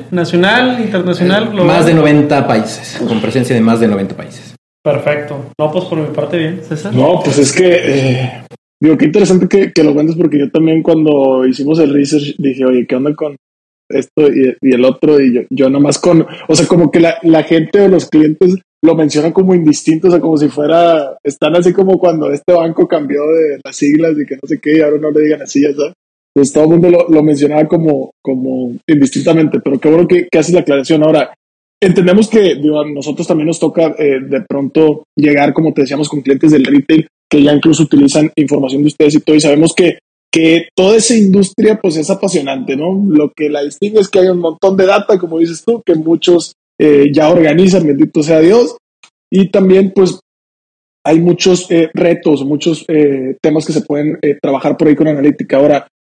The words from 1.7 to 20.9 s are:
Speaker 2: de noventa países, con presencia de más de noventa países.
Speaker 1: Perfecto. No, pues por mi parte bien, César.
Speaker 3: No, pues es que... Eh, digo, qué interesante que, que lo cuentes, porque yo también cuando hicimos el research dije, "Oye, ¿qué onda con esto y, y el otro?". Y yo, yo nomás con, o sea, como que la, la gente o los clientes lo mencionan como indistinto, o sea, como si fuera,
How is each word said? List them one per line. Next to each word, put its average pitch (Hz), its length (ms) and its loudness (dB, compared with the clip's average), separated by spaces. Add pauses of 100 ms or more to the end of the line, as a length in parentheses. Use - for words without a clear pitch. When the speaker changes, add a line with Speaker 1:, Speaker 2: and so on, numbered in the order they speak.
Speaker 2:
de 165 80 2
noventa 147 520 2
países, - 640 -6
con 110 140 -2
presencia 117 340 -2
de 117 60 0
más 113 180 2
de 113 80 2
noventa 98 300 -4
países. - 380 -20 (280)
Speaker 1:
Perfecto. 143 760 -6
No, 151 120 -2
pues - 140 -6
por 165 140 -6
mi 147 140 -6
parte 151 240 -6
bien, 170 300 -6
César. 165 260 -8
Speaker 3:
No, 147 300 2
pues 135 140 -2
es 139 160 2
que... 180 160 2 (140)
Eh, 131 480 -2 (500)
digo, 151 160 2
qué - 80 0
interesante 185 420 2
que, 196 240 0
que 160 120 0
lo 151 100 2
cuentes, 156 240 -2
porque 151 220 0
yo 139 120 -2
también 160 320 0
cuando 143 600 2
hicimos 143 340 -2
el 143 140 2
research 143 440 -2
dije, 131 280 -4
"Oye, 127 200 0
¿qué 131 120 -4
onda 143 180 -2
con 147 220 -8 (520)
esto 135 380 -2
y, 135 340 0
y 135 120 2
el 123 100 2
otro?". 139 380 2
Y 127 120 2
yo, 120 160 -2
yo 131 200 0
nomás 139 300 0
con, 165 260 2 (220)
o 156 80 0
sea, 165 120 0
como 170 240 2
que 175 80 0
la, 165 240 2
la 160 200 2
gente 165 380 0
o 196 60 4
los 185 220 2
clientes 156 460 2 (280)
lo 165 120 4
mencionan 156 360 0
como 185 240 2
indistinto, 160 520 0
o 175 40 4
sea, 175 80 2
como 156 180 0
si 147 120 0
fuera, 156 720 0